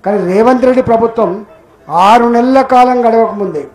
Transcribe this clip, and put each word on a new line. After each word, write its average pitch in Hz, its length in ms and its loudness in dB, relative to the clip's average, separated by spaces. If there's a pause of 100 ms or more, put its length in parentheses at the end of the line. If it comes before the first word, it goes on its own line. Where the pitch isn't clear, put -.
కానీ 185 280 -4
రేవంత్ 240 300 2
రెడ్డి 254 180 2
ప్రభుత్వం 226 640 -2 (440)
ఆరు 202 360 4
నెలల 247 360 0
కాలం 247 480 0
గడవకముందే 202 640 -4